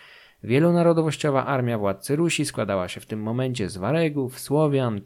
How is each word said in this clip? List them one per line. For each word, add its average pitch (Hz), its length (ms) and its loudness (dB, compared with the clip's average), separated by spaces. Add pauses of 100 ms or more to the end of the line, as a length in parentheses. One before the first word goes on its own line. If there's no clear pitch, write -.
(420)
Wielonarodowościowa 160 1040 2
armia 123 320 0
władcy 101 380 -2
Rusi 156 280 0
składała 98 440 -2
się - 120 -12
w - 60 -18
tym 107 160 -6
momencie 123 460 -2
z 95 80 -10
Waregów, 143 640 -2
Słowian, 135 640 0